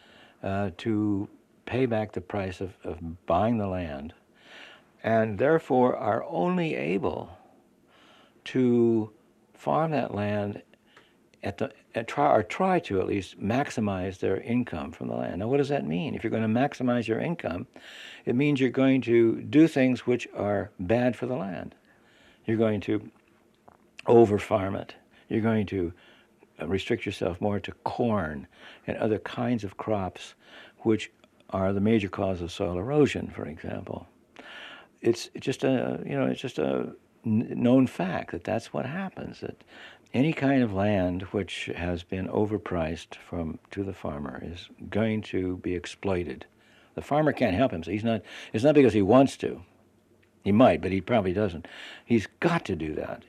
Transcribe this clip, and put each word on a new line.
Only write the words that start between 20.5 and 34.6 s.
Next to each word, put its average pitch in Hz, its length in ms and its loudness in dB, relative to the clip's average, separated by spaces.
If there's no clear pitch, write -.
bad 117 380 2
for 123 100 -8
the 127 100 -4
land. 147 380 -8
You're 113 120 0
going 107 260 2
to 107 280 -4
over-farm 104 720 6
it. - 180 -10
You're 110 120 0
going 110 260 2
to, 87 260 -2
uh, 78 60 -8
restrict 98 400 -2
yourself 92 340 -4
more 104 200 -2
to - 120 -12
corn 92 600 -2
and 104 100 -6
other 107 220 0
kinds 120 460 -4
of 95 120 -10
crops, - 580 -6
which 110 300 0
are 95 220 0
the 98 80 0
major 104 280 4
cause 95 340 -2
of 82 100 -6
soil 90 260 -2
erosion, 131 560 2
for - 120 -8
example. - 600 -10